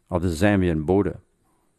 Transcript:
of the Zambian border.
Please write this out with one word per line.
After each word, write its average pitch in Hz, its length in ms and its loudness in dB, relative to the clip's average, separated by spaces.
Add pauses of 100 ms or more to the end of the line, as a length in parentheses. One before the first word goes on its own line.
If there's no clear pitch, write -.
of 90 140 -2
the 90 60 -2
Zambian 87 580 0
border. 92 320 0 (600)